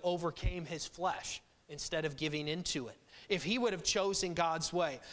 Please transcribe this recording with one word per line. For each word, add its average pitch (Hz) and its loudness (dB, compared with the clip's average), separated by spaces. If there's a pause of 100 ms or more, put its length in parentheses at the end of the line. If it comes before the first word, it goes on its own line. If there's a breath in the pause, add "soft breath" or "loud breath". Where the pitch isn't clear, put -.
overcame 175 0
his 151 -6
flesh - -2 (280)
instead 156 -2
of 143 0
giving 151 0
into 151 -2
it, 104 -14 (320 loud breath)
if 185 2
he 226 2
would 240 2
have 175 -4
chosen 190 2
God's 165 2
way. 160 2 (140 loud breath)